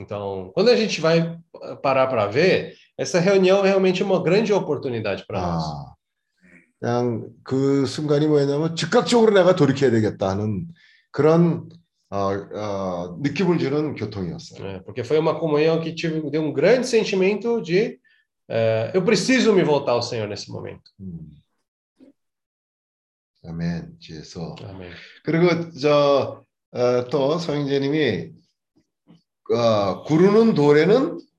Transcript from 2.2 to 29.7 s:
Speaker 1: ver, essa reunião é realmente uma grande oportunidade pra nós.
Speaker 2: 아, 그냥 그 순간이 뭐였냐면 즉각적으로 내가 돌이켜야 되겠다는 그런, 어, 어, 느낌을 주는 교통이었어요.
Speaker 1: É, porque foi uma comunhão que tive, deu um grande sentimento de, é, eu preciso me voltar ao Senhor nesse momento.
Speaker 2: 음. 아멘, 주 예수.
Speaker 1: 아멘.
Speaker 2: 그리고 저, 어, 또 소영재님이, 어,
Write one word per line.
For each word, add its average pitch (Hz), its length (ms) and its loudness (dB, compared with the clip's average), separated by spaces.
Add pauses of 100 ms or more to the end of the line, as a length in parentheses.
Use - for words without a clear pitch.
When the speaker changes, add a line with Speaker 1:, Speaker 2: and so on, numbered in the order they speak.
Speaker 1:
ver, 120 480 0 (220)
essa 139 240 -2
reunião 190 440 4
é 190 40 4
realmente 190 340 2
uma 190 200 0
grande 202 300 2
oportunidade 120 720 -2
pra 98 140 -6
nós. 85 220 -2
Speaker 2:
아, 73 320 -10 (840)
그냥 120 480 -2 (160)
그 139 420 0
순간이 147 400 0
뭐였냐면 147 480 0
즉각적으로 226 580 2
내가 185 220 6
돌이켜야 135 360 2
되겠다는 101 760 -2 (460)
그런, 160 560 2 (420)
어, 101 80 -8
어, 98 1000 -6
느낌을 170 380 0
주는 139 360 -2
교통이었어요. 90 720 -10
Speaker 1:
É, 95 200 -12
porque 117 200 -10
foi 151 140 0
uma 156 200 0
comunhão 160 420 0
que 165 140 -6
tive, 156 360 -6
deu 156 120 -2
um 147 100 -4
grande 214 340 2
sentimento 208 720 0
de, 185 380 -2 (500)
é, 113 460 0
eu 185 100 0
preciso 226 480 2
me 185 100 4
voltar 143 300 0
ao 120 100 0
Senhor 110 260 -6
nesse 101 220 -12
momento. 98 400 -14 (100)
Speaker 2:
음. 85 300 -16 (2250)
아멘, 85 540 -8
주 80 160 -18
예수. 78 380 -14 (100)
Speaker 1:
아멘. 92 260 -16 (340)
Speaker 2:
그리고 165 460 2 (100)
저, 143 640 2 (280)
어, 123 380 0
또 147 280 0
소영재님이, 139 960 -2 (1160)
어, 107 520 0